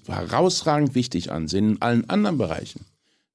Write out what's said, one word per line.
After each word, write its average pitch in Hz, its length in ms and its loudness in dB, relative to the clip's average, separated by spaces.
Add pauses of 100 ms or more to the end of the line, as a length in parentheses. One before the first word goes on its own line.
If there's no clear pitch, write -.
herausragend 147 880 2
wichtig 120 380 -2
ansehen, 90 440 0
in - 60 -6
allen 117 280 2
anderen 196 280 0
Bereichen. - 440 -4 (540)